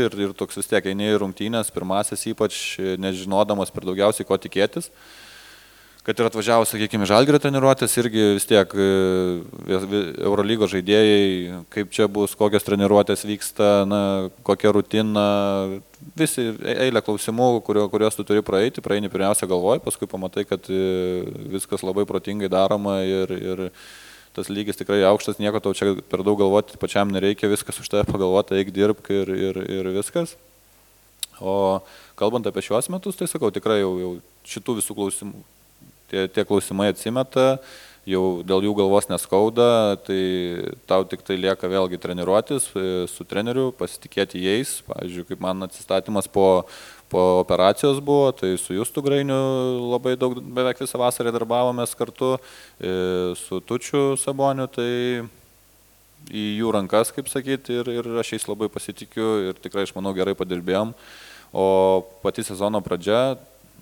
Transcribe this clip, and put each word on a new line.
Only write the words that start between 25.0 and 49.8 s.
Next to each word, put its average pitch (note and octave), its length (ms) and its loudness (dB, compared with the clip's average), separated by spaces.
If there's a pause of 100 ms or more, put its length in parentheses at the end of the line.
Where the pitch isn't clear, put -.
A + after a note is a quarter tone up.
aukštas, G#2 320 4
nieko G#2 240 -2
tau F#2+ 160 -2
čia G2+ 160 2 (160)
per F#2+ 160 -4
daug G2+ 160 2
galvoti G2+ 400 2
pačiam G2+ 320 0
nereikia, G2+ 400 0
viskas - 320 -4
už - 80 -8
tave G2+ 160 2
pagalvota, F#2+ 480 2
eik F#2+ 160 0
dirbk G2+ 480 0
ir, F#2+ 160 -2
ir, F#2+ 260 -4 (140)
ir F#2 240 -4
viskas. E3+ 320 -4 (1120)
O F#2+ 380 2 (340)
kalbant G#2+ 320 0
apie F#2+ 160 -4
šiuos A2+ 240 -2
metus, F#3 320 -8
tai F3+ 80 -4
sakau, B2 240 -2
tikrai G#2 320 0
jau, F#2 160 0
jau F2+ 120 -6 (360)
šitų A2 320 -6
visų G#2 160 -8
klausimų, G2 500 -8 (640)
tie, F#2+ 160 0
tie G#2 160 -2
klausimai G2 480 0
atsimeta, C3 720 0 (480)
jau F#2 340 0
dėl F#2+ 240 2
jų G#2 140 0
galvos G2 260 4
neskauda, A2 960 2
tai F#2+ 180 -2 (720)
tau F#2+ 160 2
tik F2+ 160 -10
tai F#2+ 160 -2
lieka F#2+ 320 -2
vėlgi F#2 320 -2
treniruotis, F#2 720 0
e, F#2+ 120 -2 (200)
su - 220 -12
treneriu, B2 400 -2 (100)
pasitikėti - 640 -6
jais. G#2+ 460 -2
Pavyzdžiui, F2 400 -10
kaip F#2 160 -10
man F#2 240 -4
atsistatymas G2 580 -4
po, F#2+ 380 4 (480)
po F#2 100 4 (220)
operacijos G#2+ 580 4
buvo, C#3+ 320 4
tai F#2 240 -2
su - 160 -8
Justu B2 300 -4
Grainiu C#3 320 0 (560)